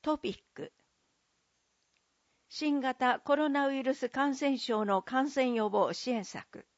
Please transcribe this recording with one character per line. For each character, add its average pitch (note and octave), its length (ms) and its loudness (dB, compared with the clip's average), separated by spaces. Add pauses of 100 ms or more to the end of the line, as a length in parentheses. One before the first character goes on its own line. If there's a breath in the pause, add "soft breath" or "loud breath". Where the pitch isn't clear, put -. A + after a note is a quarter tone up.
ト D4+ 160 0
ピ A#3 140 -4
ッ - 80 -12 (160)
ク。 - 180 -12 (1800)
新 D4 300 0
型 B3+ 400 0
コ C#4+ 160 2
ロ D4+ 140 2
ナ C#4 180 2
ウ C#4 80 0
イ C4+ 80 -2
ル C4 100 2
ス - 160 -4
感 C4+ 260 0
染 C#4 220 0
症 A3 260 0
の G3 200 2
感 C4 260 0
染 C4 220 0
予 A3 180 0
防 G3 240 2
支 - 160 -6
援 A3+ 160 -2
策。 - 400 -14 (120)